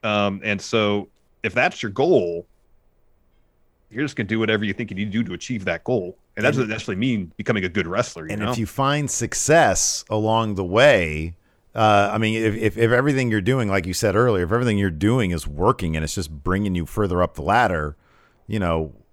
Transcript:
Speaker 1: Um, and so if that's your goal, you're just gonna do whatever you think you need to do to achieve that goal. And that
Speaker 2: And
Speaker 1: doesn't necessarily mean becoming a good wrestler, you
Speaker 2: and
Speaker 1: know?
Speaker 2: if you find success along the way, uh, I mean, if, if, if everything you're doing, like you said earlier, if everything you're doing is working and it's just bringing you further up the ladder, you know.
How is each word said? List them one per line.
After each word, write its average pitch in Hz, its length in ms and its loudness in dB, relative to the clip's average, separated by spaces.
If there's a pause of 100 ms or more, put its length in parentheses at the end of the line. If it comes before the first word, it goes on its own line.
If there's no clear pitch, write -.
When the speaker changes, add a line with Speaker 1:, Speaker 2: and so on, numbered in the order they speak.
Speaker 1:
Um, 101 420 -2
and 104 160 -4
so 104 480 0 (340)
if 95 120 -6
that's 139 280 0
your 113 80 -6
goal, 95 540 0 (1500)
you're 139 140 -4
just 139 120 -6
gonna 113 100 -4
do 110 120 -2
whatever 110 260 4
you 98 100 -2
think 113 160 -8
you 92 60 -8
need 104 140 -4
to 147 80 -2
do 117 60 0
to 90 80 -6
achieve 98 320 -8
that 85 200 -4
goal. 95 340 -2 (180)
And 107 80 -4
that 131 40 4
Speaker 2:
And 147 80 2
Speaker 1:
doesn't 120 120 0
necessarily 107 320 -6
mean 110 380 -2
becoming 104 260 -2
a 92 60 -2
good 90 160 -2
wrestler, 85 400 -4
you 87 60 -8
Speaker 2:
and 107 100 -6
Speaker 1:
know? 110 80 -2
Speaker 2:
if 120 80 -4
you 110 80 -4
find 139 440 -2
success - 1000 2
along 110 460 0
the 95 80 -2
way, 87 680 4 (400)
uh, 104 380 4
I 110 60 -2
mean, 110 240 0
if, 107 140 2
if, 107 220 0
if 113 120 4
everything 131 400 2
you're 107 100 2
doing, 117 280 2
like 95 180 0
you 92 80 -4
said 101 200 0
earlier, 107 300 4
if 85 80 -2
everything 117 240 2
you're 98 140 2
doing 101 400 2
is 80 160 -4
working 80 500 0
and 78 80 -2
it's 78 100 -6
just 78 160 -6
bringing 92 440 -2
you 85 100 -2
further 90 380 0
up 85 120 0
the 76 80 -10
ladder, 87 540 2 (500)
you 107 120 -6
know. 82 340 -2 (200)